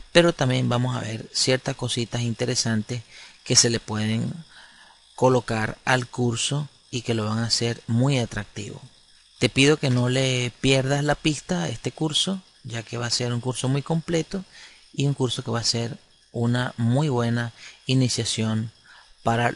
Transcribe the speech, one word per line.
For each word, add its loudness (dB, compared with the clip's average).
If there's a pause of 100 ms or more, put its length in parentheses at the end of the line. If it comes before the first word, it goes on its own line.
(120)
pero 8
también 0
vamos 0
a -4
ver -8
ciertas 0
cositas -4
interesantes -2 (420)
que 0
se 4
le 0
pueden -2 (840)
colocar 2
al 2
curso -2 (220)
y -6
que 0
lo 0
van 0
a 0
hacer -2
muy 2
atractivo. -8 (600)
Te 4
pido 6
que 0
no 2
le 0
pierdas 2
la 2
pista -2
a -4
este -6
curso, -2 (240)
ya -8
que -10
va -2
a -4
ser -2
un -2
curso -4
muy 0
completo -2 (480)
y 0
un 2
curso -2
que -6
va -2
a -4
ser -2 (340)
una 0
muy 2
buena 0 (360)
iniciación 0 (500)
para 2